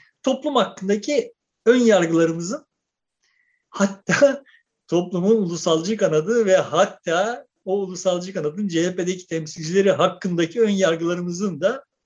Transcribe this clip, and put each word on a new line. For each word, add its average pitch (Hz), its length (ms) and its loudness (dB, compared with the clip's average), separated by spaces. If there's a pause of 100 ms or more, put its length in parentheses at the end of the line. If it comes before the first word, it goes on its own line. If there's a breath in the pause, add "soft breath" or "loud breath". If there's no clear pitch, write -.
(240 soft breath)
Toplum 269 320 -2
hakkındaki 214 760 -2 (320)
ön 247 120 6
yargılarımızın, 170 880 2 (1040)
hatta 202 720 0 (220 soft breath)
<laughs> - 220 -20
toplumun 180 480 0
ulusalcı 175 600 -2
kanadı 196 480 0
ve 185 100 4
hatta 180 880 0 (200)
o 190 120 -2
ulusalcı 180 560 -4
kanadın 175 340 -4
C 165 200 0
H 180 80 -6
P'deki 180 320 -6
temsilcileri 165 640 -2
hakkındaki 175 680 0
ön 220 80 4
yargılarımızın 175 920 -2
da 233 220 -2 (220)